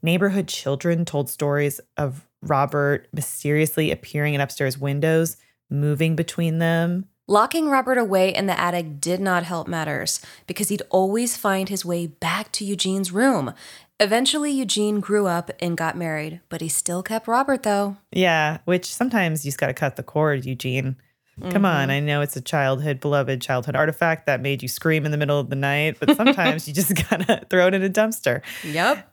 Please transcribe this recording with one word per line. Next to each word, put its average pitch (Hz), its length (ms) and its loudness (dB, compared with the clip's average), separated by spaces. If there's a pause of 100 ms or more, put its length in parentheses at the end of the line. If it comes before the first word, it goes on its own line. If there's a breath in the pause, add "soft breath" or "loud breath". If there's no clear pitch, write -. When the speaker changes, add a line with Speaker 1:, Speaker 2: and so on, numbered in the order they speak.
Speaker 1:
Neighborhood 185 460 2
children 165 560 -2
told 143 240 -4
stories 147 500 0 (160)
of 139 320 -4 (140)
Robert 143 720 0
mysteriously 156 760 0
appearing 147 440 -2
in 143 80 0
upstairs 135 360 -2
windows, 160 600 0 (320 soft breath)
moving 147 480 0
between 165 420 -2
them. 170 460 0 (220)
Speaker 2:
Locking 330 420 2
Robert 262 280 2
away 190 380 2
in 196 120 0
the 180 120 0
attic 170 400 -2
did 180 220 -2
not 180 240 2
help 165 200 -6
matters 156 540 -4 (260 loud breath)
because - 220 -6
he'd 208 220 -4
always 202 480 0
find 190 320 -2
his 190 160 -6
way 175 200 -2
back 170 460 -6
to - 140 -6
Eugene's 190 480 -2
room. 202 400 2 (480 loud breath)
Eventually, 262 500 2
Eugene 208 480 0
grew 202 280 2
up 175 240 -2 (100)
and 170 160 -2
got 160 180 -2
married, 160 540 -6
but 165 100 -8
he 165 80 -6
still 175 340 -2
kept 220 280 -6
Robert, 262 340 0
though. 202 320 0 (160)
Speaker 1:
Yeah, 160 540 2
which 180 280 0
sometimes 180 520 0
you 143 40 -4
just 135 100 -8
gotta 139 140 0
cut 139 220 -2
the 135 80 -10
cord, 151 400 0
Eugene. 131 540 -4 (520)
Come 196 160 2
on, 156 180 4
Speaker 2:
Mm-hmm. 135 80 0
Speaker 1:
I 139 100 2
know 147 200 0
it's 143 140 -4
a 131 60 -6
childhood, 139 580 0
beloved 139 420 0
childhood 127 340 -2
artifact 160 500 0
that 131 160 0
made 135 200 -2
you 131 60 -8
scream 156 380 0
in 151 60 0
the 147 60 0
middle 147 220 2
of 131 100 -4
the 139 60 -2
night, 143 440 0
but 294 180 6
sometimes 196 500 2
you 151 60 -10
just 170 220 2
<laughs> - 140 -2
gotta 185 400 0
throw 180 180 6
it 185 60 4
in 190 100 2
a 196 60 0
dumpster. 214 520 0 (220 loud breath)
Speaker 2:
Yep. 175 500 0